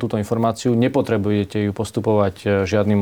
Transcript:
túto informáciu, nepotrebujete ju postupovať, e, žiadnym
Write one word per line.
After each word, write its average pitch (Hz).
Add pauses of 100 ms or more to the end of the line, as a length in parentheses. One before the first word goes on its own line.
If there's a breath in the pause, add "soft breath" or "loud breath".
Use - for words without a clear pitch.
túto 113
informáciu, 113
nepotrebujete 107
ju -
postupovať, 104
e, - (180)
žiadnym 101